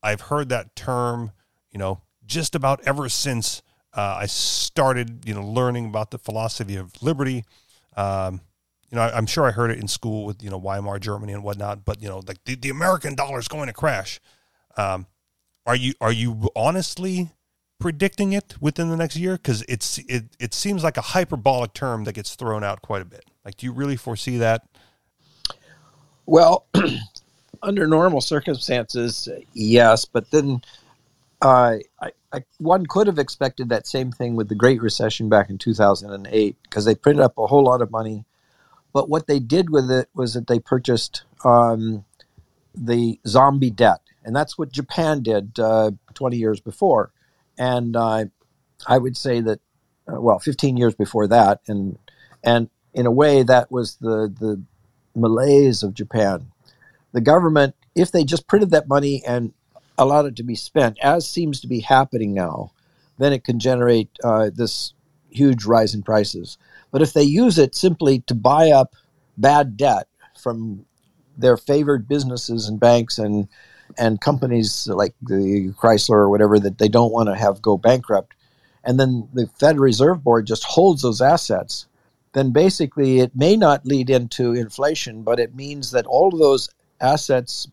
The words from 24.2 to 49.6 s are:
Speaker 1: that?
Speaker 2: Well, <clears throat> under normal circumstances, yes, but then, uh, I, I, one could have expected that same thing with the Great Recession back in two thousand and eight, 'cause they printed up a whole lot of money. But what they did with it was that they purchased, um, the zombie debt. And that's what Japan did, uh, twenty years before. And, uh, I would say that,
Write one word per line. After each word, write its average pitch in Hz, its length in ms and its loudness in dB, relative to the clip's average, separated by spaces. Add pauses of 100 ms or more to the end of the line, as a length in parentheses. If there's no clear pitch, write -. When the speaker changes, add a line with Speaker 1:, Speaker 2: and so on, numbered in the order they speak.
Speaker 1:
that? 113 280 -2 (1600)
Speaker 2:
Well, 165 400 4 (480)
<clears throat> - 500 -20
under 190 240 -2
normal 160 340 2
circumstances, 123 1080 -6 (260)
yes, 113 520 4
but - 260 -6
then, 139 300 0 (800)
uh, 127 340 4 (260)
I, - 100 -10 (200)
I, 143 120 -10 (140)
one 175 280 0
could 208 220 0
have 170 120 -2
expected 131 500 -6
that 113 180 -4
same 131 240 -6
thing 120 240 -6
with 110 120 -2
the 107 80 -4
Great 120 260 4
Recession 110 480 -4
back 104 200 4
in 98 80 -10
two 113 160 -4
thousand 101 380 0
and 98 200 -14
eight, 107 240 0 (140)
'cause 104 160 -4
they 110 100 4
printed 147 280 2
up 123 140 0
a 110 100 -2
whole 139 180 4
lot 123 160 2
of 110 100 -4
money. 110 320 -8 (680)
But 139 160 -2
what 151 180 -2
they 143 120 0
did 156 300 0
with 135 220 2
it 127 220 0
was 120 220 -6
that 117 120 -8
they 120 120 2
purchased, - 640 -2 (200)
um, 113 640 2 (680)
the 120 520 -2
zombie 135 440 2
debt. 101 280 4 (240)
And 113 120 -8
that's 147 220 -4
what 147 140 -6
Japan 156 500 -4
did, 110 380 -4
uh, 110 320 2 (220)
twenty 123 240 -6
years 110 240 -2
before. 120 500 0 (460)
And, 123 400 -2
uh, 110 280 0 (640)
I 123 100 4
would 127 200 -2
say 120 240 -2
that, 110 180 -2 (520)